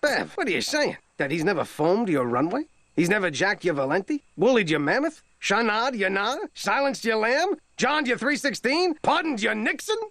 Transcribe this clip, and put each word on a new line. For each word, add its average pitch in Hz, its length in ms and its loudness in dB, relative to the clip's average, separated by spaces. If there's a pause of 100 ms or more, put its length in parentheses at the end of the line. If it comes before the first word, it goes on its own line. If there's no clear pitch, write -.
Bev, 185 340 0
what 370 120 -4
are 214 60 0
you 165 80 0
saying? 196 360 0 (200)
That 139 160 -2
he's 165 100 0
never 165 220 0
foamed 190 440 2
your 143 160 2
runway? 147 420 0 (280)
He's 175 140 2
never 190 220 2
jacked 175 340 -2
your 175 100 2
Valenti? 151 480 -2 (140)
Woolied 214 340 2
your 151 80 2
Mammoth? 208 440 0 (180)
Shanad 226 580 0
your 190 120 0
Nah? 202 260 -2 (180)
Silenced 254 500 -2
your 226 120 0
Lamb? 269 400 0 (200)
Johned 294 300 0
your 233 120 0
three 269 180 0
sixteen? 285 680 0
Pardoned 302 400 0
your 214 120 0
Nixon? 302 440 -2 (120)